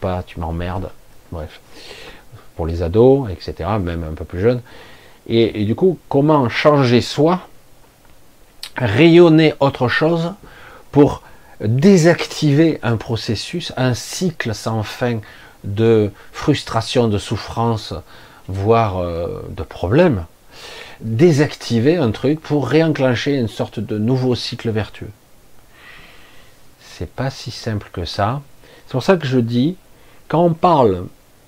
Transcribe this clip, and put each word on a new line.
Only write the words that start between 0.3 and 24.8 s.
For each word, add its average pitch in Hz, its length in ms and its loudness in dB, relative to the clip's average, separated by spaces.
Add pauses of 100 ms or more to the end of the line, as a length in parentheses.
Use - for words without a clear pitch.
m'emmerdes. 85 480 -6 (440)
Bref, 82 280 -12 (960)
pour 85 100 -4
les 82 160 -4
ados, 117 480 4
et 85 100 -10
cetera, 90 380 -6
même 85 260 -6
un 78 100 -10
peu 80 100 -12
plus 87 160 -10
jeunes. 120 220 0 (640)
Et, 113 320 2
et 104 60 0
du 113 80 -2
coup, 175 240 0 (100)
comment 139 400 2
changer 127 540 4
soi, 165 380 0 (1400)
rayonner 156 840 6
autre 139 280 0
chose 165 440 0 (600)
pour 143 300 4 (380)
désactiver 156 1200 4
un 117 140 0
processus, - 800 -6
un 127 180 0
cycle - 600 -6
sans 110 280 -4
fin 120 360 -4 (460)
de 107 480 2 (200)
frustration, 120 760 -2
de 104 100 0
souffrance, 117 760 -6 (560)
voire, 101 500 0
euh, 85 520 -6
de 92 120 -10
problèmes. 127 640 0 (760)
Désactiver 131 960 2
un 135 140 0
truc 147 300 -2
pour 143 280 -2
réenclencher 139 640 0
une 123 140 -2
sorte - 320 -8
de 107 180 -6
nouveau 123 360 0
cycle - 360 -6
vertueux. 104 400 -8 (1700)